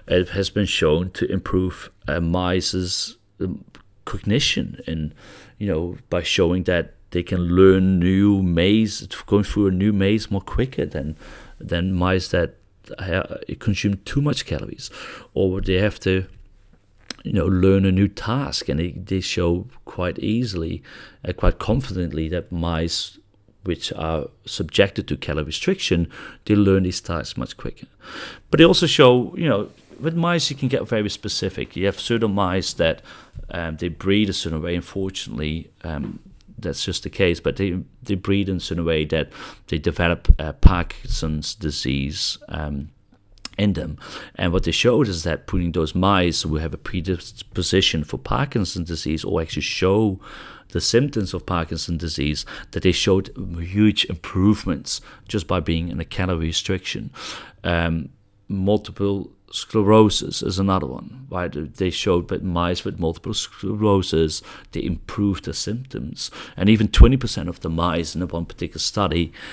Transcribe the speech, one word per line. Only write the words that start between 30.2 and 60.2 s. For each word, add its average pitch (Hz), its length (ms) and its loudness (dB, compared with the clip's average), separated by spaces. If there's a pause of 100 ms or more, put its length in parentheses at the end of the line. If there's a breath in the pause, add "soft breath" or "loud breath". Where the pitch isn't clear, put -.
you 139 60 -8
can 135 100 -2
get 123 220 -2
very 107 200 0
specific. - 680 -6
You 90 100 0
have 98 140 -2
certain 110 340 0
mice 95 380 0
that, 80 300 0 (480 loud breath)
um, 82 260 -6
they 87 100 -4
breed 98 420 2
a 98 40 0
certain 80 280 -4
way. 85 140 -4
Unfortunately, 82 960 -6 (140)
um, 73 340 -6 (400)
that's - 260 -6
just - 200 -4
the - 40 -6
case, 87 300 2
but - 160 -2
they, 95 240 -2 (240)
they 101 140 -4
breed 98 320 0
in 95 80 -2
a 87 40 -4
certain 85 240 -4
way 80 200 0
that 76 260 -2 (380 loud breath)
they 82 100 -2
develop, 85 600 4
uh, 76 140 -6
Parkinson's - 1000 4
disease, 69 840 -4 (100)
um, 73 420 -6 (680)
in 101 160 2
them. 78 220 -6 (380 loud breath)
And 90 180 -2
what 90 120 2
they 85 80 0
showed 127 340 4
is 87 160 -2
that 80 240 -4
putting 87 240 0
those 80 240 0
mice 90 480 2
who 78 140 -2
have 78 180 -4
a 78 40 -8
predisposition - 1200 -2
for 71 160 -6
Parkinson's 107 720 -2
disease 78 340 -4
or 87 180 -2
actually 78 220 -4
show 98 560 2 (520 loud breath)
the 87 100 -4
symptoms 120 540 0
of 87 100 -6
Parkinson's 82 560 -4
disease, 76 460 -4 (240 loud breath)
that - 120 -6
they 92 100 4
showed 95 380 2 (300)
huge 101 460 2
improvements - 960 -2 (260 loud breath)
just 104 180 -4
by 92 140 0
being 82 300 -2
in 80 100 -6
a 82 60 -6
calorie 90 400 -2
restriction. - 640 -6 (520 loud breath)
Um, 85 460 -2 (400)
multiple 101 800 -2 (200)
sclerosis 107 920 4